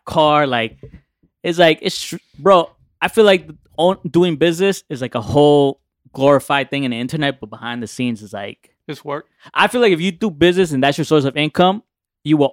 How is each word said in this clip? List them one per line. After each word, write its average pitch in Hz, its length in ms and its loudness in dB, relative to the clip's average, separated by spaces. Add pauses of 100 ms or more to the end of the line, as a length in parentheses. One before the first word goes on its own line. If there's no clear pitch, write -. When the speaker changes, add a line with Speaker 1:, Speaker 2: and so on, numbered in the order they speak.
Speaker 1:
car. 151 420 2
Like, 117 300 -4 (680)
it's 170 160 -4
like, 160 220 4
it's - 140 -6
str-, - 220 -12 (220)
bro, 170 300 4 (320)
I 170 80 -2
feel 220 160 4
like 180 240 2 (280)
own-, 180 220 0 (100)
doing 170 280 0
business 175 520 -2
is, 131 120 -8
like, 123 140 -8
a 113 60 -4
whole 143 600 2 (320)
glorified 139 560 0
thing 139 160 -4
in 123 60 -4
the 113 60 -6
internet, 139 440 -6
but 107 80 -16
behind 120 340 -12
the 107 40 -10
scenes 120 340 -6
is 101 120 -20
like, - 420 -16 (120)
Speaker 2:
It's 151 160 -14
work. 151 240 -10 (260)
Speaker 1:
I 180 140 -2
feel 247 140 -2
like 220 100 4
if 160 80 0
you 185 140 -2
do 208 180 -4
business 175 400 0
and 131 100 -2
that's 139 160 0
your 160 80 -4
source 151 200 0
of 135 100 -4
income, 180 480 0 (400)
you 151 140 2
will 143 160 2